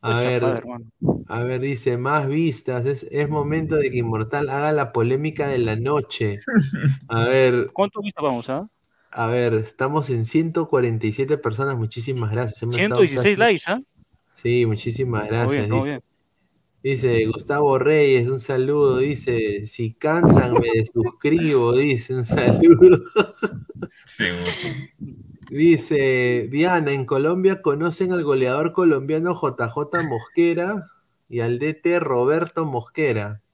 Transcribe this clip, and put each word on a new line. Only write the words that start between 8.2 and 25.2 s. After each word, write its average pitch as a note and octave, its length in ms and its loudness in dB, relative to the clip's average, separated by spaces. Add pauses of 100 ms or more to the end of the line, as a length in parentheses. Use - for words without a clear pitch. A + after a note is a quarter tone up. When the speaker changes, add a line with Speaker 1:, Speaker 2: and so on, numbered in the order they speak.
Speaker 2:
vamos, B2+ 280 -2
ah? E3+ 180 -6 (480)
Speaker 1:
A A#2 120 -2
ver, A#2+ 260 0
estamos C3+ 560 -2
en A#2 160 -2
ciento D#3+ 420 -2
cuarenta A#2 380 0
y G#2+ 60 -2
siete C#3 260 -2
personas. C3 400 -4
Muchísimas A#2 520 -6
gracias. A2 320 -6
Hemos A#2 140 -4
estado G#3 240 0
Speaker 2:
Ciento - 0 -
dieciséis E3 380 2
Speaker 1:
casi - 20 2
Speaker 2:
likes, G#3+ 260 2
¿ah? G#3 140 -4 (540)
Speaker 1:
Sí, A#2+ 320 0
muchísimas A2+ 580 -4
Speaker 2:
Estamos A#2 300 0
bien, C#3 80 0
Speaker 1:
gracias. - 20 -2
Speaker 2:
estamos A2 220 0 (960)
Speaker 1:
Dice, C3 280 -2
Speaker 2:
bien. A#2 120 2
Speaker 1:
dice A2 100 0
Gustavo C#3 460 0
Reyes, C3+ 500 4
un C3 120 -2
saludo. C3+ 580 2
Dice, A#2 680 -2
"Si A2+ 300 -6
cantan, D3+ 580 4
me A#2+ 80 4
<laughs> A#2 140 0
desuscribo", B2 1000 0
dice, C3 400 0
un B2+ 120 -4
saludo. E3+ 760 8 (1000)
Speaker 3:
Seguro. F2 460 -4 (960)